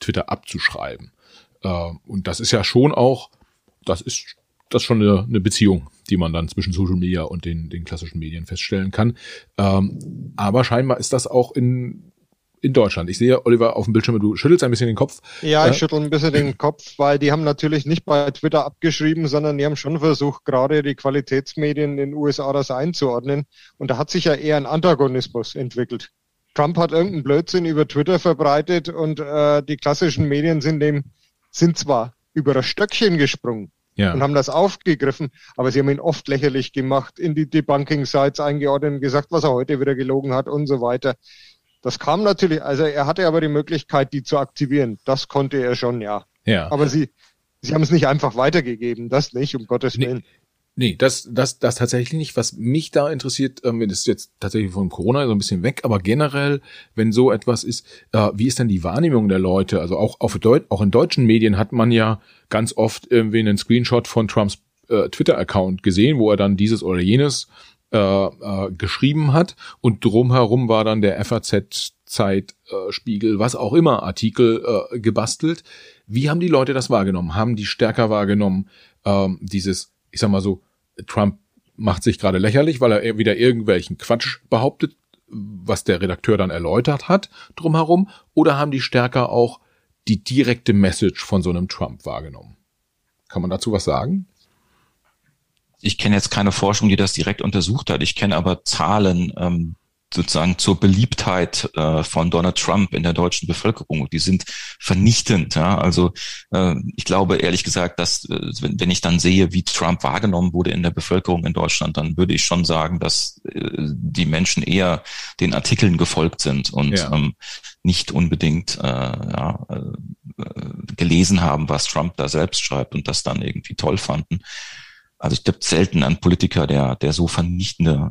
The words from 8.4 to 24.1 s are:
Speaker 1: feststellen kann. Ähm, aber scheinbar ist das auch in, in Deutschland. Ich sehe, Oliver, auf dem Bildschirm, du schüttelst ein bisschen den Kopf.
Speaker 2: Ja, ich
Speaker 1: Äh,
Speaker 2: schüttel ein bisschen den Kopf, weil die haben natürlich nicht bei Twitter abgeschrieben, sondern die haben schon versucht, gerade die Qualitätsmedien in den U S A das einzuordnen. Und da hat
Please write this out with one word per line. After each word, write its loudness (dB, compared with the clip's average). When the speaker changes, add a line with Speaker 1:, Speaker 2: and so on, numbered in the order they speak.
Speaker 1:
feststellen -4
kann. 0
Ähm, -2
aber 2
scheinbar 0
ist -8
das -2
auch 2
in, -2
in 2
Deutschland. 2
Ich -6
sehe, 4
Oliver, 4
auf -2
dem 0
Bildschirm, 2
du 0
schüttelst 4
ein 2
bisschen 0
den -2
Kopf. -2
Speaker 2:
Ja, 4
ich 6
Speaker 1:
Äh, 0
Speaker 2:
schüttel 0
ein -4
bisschen 0
den 0
Kopf, -4
weil 2
die 2
haben 0
natürlich 0
nicht -2
bei 2
Twitter 0
abgeschrieben, -2
sondern 0
die 0
haben -2
schon -4
versucht, 0
gerade 2
die -4
Qualitätsmedien -2
in -6
den -4
U -2
S -2
A -2
das -2
einzuordnen. -2
Und -4
da -2
hat -4